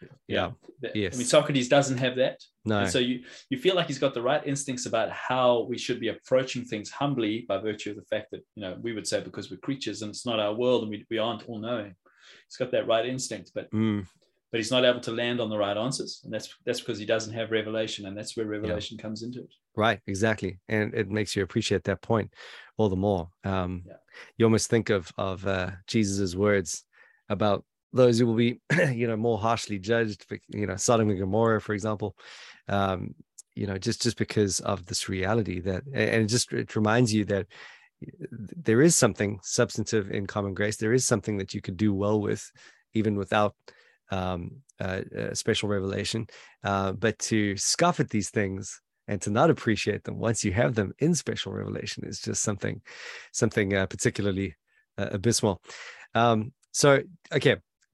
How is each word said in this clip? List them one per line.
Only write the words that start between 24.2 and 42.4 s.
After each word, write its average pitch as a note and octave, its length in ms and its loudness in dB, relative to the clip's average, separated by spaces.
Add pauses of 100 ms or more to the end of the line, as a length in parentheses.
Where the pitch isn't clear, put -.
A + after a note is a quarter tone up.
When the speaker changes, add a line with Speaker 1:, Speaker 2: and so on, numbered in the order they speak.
Speaker 2:
you A2+ 80 6
almost A2 240 4
think A#2 200 2
of, G2 280 0
of, F#2+ 280 -4
uh, F#2 260 0 (160)
Jesus's G2 500 0
words G2 480 2 (420)
about G2+ 380 2 (260)
those A#2+ 260 6
who A#2+ 100 6
will A2+ 80 2 (120)
be, A#2+ 220 -2
<clears throat> D3+ 240 4
you A#2 140 0
know, A2+ 100 -2
more A2+ 200 2
harshly G#2+ 400 0
judged, G#2+ 460 0
for, - 240 -12
you G#2 200 -4
know, F#2+ 100 -4
Sodom A2 320 4
and F#2 100 0
Gomorrah, G#2+ 400 2
for G#2+ 140 -4
example, G#2 420 -4 (540)
um, G2 440 0 (420)
you G#2 120 -4
know, G2 100 -4
just, A2 260 -2
just A#2 140 0
because G#2 440 0
of F2+ 240 -4
this - 240 -6
reality F#2+ 500 0
that, F#2 240 -4 (100)
a-, A2 200 2
and A2+ 100 4
it G#2+ 40 2
just, A#2 260 0
it A#2+ 240 -2
reminds A2 360 4
you G#2+ 120 2
that G2 200 0 (840)
there A#2+ 520 2
is E3 140 8
something G2+ 480 4
substantive A2 680 0
in G#2 160 -2
common G2+ 260 -4
grace. G#2 240 -2
There A2 160 2
is B2+ 120 4
something G#2+ 340 2
that F#2+ 140 -6
you G#2 60 -6
could F#2+ 160 -8
do G#2 180 4
well G2+ 280 2
with, G#2+ 280 -2 (440)